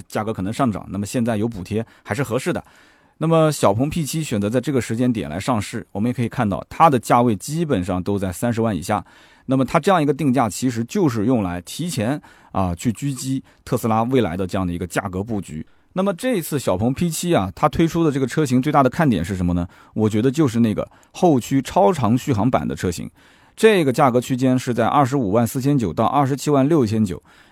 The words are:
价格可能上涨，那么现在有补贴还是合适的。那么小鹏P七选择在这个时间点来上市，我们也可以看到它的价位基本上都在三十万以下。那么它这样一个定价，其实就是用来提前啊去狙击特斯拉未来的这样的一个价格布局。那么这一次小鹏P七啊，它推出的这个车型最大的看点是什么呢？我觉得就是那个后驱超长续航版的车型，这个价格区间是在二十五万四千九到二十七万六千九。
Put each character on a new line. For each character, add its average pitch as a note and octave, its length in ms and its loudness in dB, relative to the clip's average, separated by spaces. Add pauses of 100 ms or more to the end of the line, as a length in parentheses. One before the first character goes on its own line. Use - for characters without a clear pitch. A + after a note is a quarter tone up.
价 A2 160 -4
格 G#2+ 100 -4
可 G#2 100 -6
能 G2 100 -4
上 B2+ 180 0
涨， - 200 -6
那 F#2 80 -6
么 G2+ 80 -4
现 A#2+ 180 -2
在 A2+ 140 0
有 A2 100 0
补 G2 160 -8
贴 G#2+ 200 -4 (180)
还 - 120 -6
是 C3+ 80 -2
合 A2 160 -2
适 F3 140 -2
的。 G#2 100 -4 (580)
那 D#3 60 -2
么 D#3+ 240 4
小 G#2 240 2
鹏 C3+ 160 0
P D#3+ 160 -2
七 D#3 160 -4
选 A#2 180 -2
择 G#2 80 0
在 B2 120 0
这 C#3+ 120 -4
个 C3 80 2
时 A2+ 160 -6
间 B2 160 2
点 F#2 160 -2
来 D#2+ 120 -6
上 A2+ 200 0
市， G#2 300 -8
我 - 80 -8
们 A2 100 0
也 B2 40 -2
可 B2 100 -2
以 A2+ 60 -2
看 A2 200 -2
到 E2+ 220 -2
它 E3 180 4
的 C3+ 80 4
价 A#2+ 240 2
位 A#2+ 140 2
基 D#3 300 -4
本 A2+ 200 -2
上 F#2 160 -4
都 G2+ 160 -2
在 F#2+ 160 -4
三 A#2+ 200 -2
十 A2+ 100 -2
万 A2+ 120 0
以 D#2+ 60 -4
下。 G2+ 240 -2 (420)
那 C3 100 0
么 C3+ 80 2
它 D#3+ 160 0
这 G3 100 0
样 F3+ 100 4
一 D3 60 2
个 C#3+ 80 2
定 C3+ 180 0
价， B2 160 2
其 B2+ 220 -2
实 A#2 140 -4
就 F#3 240 0
是 A2+ 180 0
用 B2 160 2
来 F2 200 -4
提 - 280 -8
前 B2 300 -2 (320)
啊 F#2 200 0
去 A2+ 200 -2
狙 C#3+ 200 -4
击 C3 300 -6 (220)
特 C3+ 120 -4
斯 A#2 120 -2
拉 A2 160 2
未 B2+ 160 2
来 F2 160 0
的 F#2+ 100 -2
这 F#2+ 100 -6
样 F#2+ 80 0
的 F2 80 -2
一 E2+ 60 -6
个 F2+ 80 -4
价 - 220 -8
格 F#2 160 -4
布 A2 160 -4
局。 D#2 260 -12 (280)
那 F#3 100 -2
么 G3 100 -2
这 B3+ 220 -2
一 F3 40 -2
次 D3 200 -4
小 F#2 160 0
鹏 A#2 180 0
P F3 160 0
七 E3+ 240 -2
啊， F#2 220 0
它 D3+ 120 2
推 E3 200 2
出 E3 160 0
的 D3+ 80 2
这 C#3 80 -2
个 C3 60 0
车 D#3 200 -2
型 B2 160 2
最 D3 80 0
大 C#3+ 140 4
的 B2 40 4
看 D3+ 220 2
点 E2+ 140 2
是 G2 100 -4
什 F2+ 100 -2
么 F2 80 2
呢？ F2 140 0 (280)
我 A2 140 2
觉 G#2+ 140 2
得 C3 80 4
就 D3 160 2
是 A#2 140 0
那 A2+ 120 4
个 D2 160 -4 (240)
后 D3+ 280 4
驱 C3+ 200 0
超 F#3+ 320 2
长 A#2+ 240 2
续 C3+ 160 -2
航 G#2+ 160 2
版 D#2 200 0
的 C2+ 80 -4
车 F#2+ 120 -2
型， B1 220 -6 (460)
这 G#3 280 4
个 C3 80 2
价 C3+ 200 4
格 B2 80 4
区 B2+ 160 -4
间 B2+ 200 2
是 B2+ 160 -2
在 A2+ 140 2
二 C#3+ 180 4
十 B2+ 120 -2
五 G#2+ 160 0
万 A#2 120 4
四 C3 160 -2
千 C#3+ 160 2
九 G#2 160 0
到 A2+ 120 0
二 C#3 200 2
十 C3+ 120 -2
七 D3+ 140 -4
万 C#3 180 4
六 D3+ 180 4
千 A2 180 2
九。 F2+ 160 -4 (320)